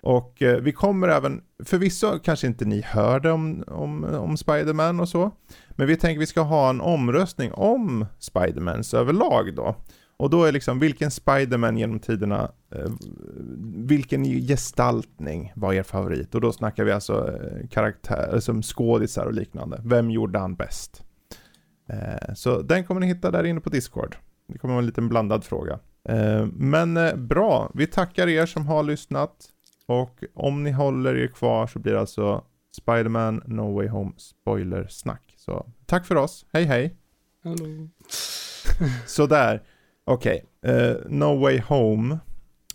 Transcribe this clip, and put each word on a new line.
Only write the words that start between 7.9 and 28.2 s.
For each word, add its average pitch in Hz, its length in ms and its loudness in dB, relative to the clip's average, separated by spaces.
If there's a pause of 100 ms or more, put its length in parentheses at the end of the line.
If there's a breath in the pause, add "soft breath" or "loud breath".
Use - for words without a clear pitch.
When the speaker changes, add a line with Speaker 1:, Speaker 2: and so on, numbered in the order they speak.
Speaker 1:
Spider-Mans 90 760 -2
överlag 120 600 2
då. - 200 -4 (440 soft breath)
Och 139 100 0
då 170 140 6
är 156 80 6
liksom, 131 280 -2
vilken 151 320 0
Spider-Man 120 640 0
genom 113 220 -2
tiderna, 104 520 -2 (240)
eh, 73 160 -6 (960)
vilken 135 360 2
gestaltning 120 1300 -2
var 98 180 0
er 95 100 0
favorit? 92 520 -4
Och 110 60 -2
då 117 100 4
snackar 107 320 -2
vi 104 80 2
alltså, 101 420 -2
eh, - 360 -10
karaktär, - 680 -2
som 113 220 -2
skådisar 117 640 0
och 113 80 -4
liknande. - 500 -8
Vem 117 280 4
gjorde 107 280 -2
han 92 160 -4
bäst? - 480 -10 (840 loud breath)
Eh, - 440 -8
så - 280 0
den 180 220 2
kommer 185 180 -2
ni 185 60 2
hitta 180 240 0
där 175 120 2
inne 170 180 -2
på - 80 -8
Discord. - 460 -4 (320)
Det - 100 -12
kommer 127 160 -2
vara 123 80 2
en 120 40 2
liten 117 240 0
blandad 110 340 0
fråga. - 360 -6 (300)
Eh, 107 360 2
men, 160 520 2
eh, 165 180 2
bra, 143 580 2
vi 151 140 0
tackar 180 420 0